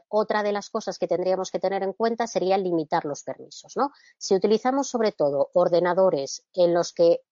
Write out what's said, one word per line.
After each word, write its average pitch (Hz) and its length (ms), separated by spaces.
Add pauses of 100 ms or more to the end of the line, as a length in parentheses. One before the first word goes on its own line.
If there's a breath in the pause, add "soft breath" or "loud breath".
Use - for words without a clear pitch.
otra 208 360
de 208 80
las 202 180
cosas 208 280
que 180 100
tendríamos 185 420
que 180 100
tener 190 220
en 190 120
cuenta 226 340
sería 185 300
limitar 170 480
los 143 180
permisos, - 520
¿no? 269 160 (260 soft breath)
Si - 180
utilizamos 254 520
sobre 220 240
todo 143 420
ordenadores 175 1000
en 175 200
los 170 200
que 170 280 (100)